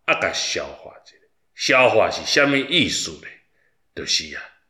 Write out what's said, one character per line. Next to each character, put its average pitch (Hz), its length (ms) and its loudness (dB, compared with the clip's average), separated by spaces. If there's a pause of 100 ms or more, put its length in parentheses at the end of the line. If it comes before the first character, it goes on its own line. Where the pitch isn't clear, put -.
甲 92 280 -2
消 - 320 -6
化 - 320 -18
一 - 100 -20
下。 - 80 -20 (400)
消 127 340 4
化 107 200 4
是 - 160 -6
啥 143 260 4
物 139 40 2
意 135 340 0
思 - 220 -6
呢？ - 160 -18 (680)
就 76 100 -8
是 78 300 -4
啊， - 60 -12 (280)